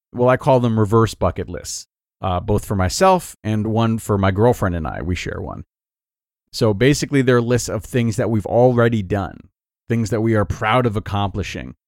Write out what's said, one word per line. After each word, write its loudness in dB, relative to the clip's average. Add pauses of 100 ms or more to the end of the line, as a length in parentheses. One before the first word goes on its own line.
(120)
well, 2
I 4
call 2
them 2
reverse 4
bucket -4
lists, -12 (340)
uh, -2
both 0
for -4
myself 2
and -2
one 0
for -2
my 2
girlfriend 0
and -4
I. -8
We -2
share -8
one. -12 (880)
So 2
basically, 2
they're 4
lists -2
of -6
things -2
that 0
we've 0
already 2
done, -4 (520)
things -2
that 0
we 2
are 2
proud 0
of -2
accomplishing, -6 (120)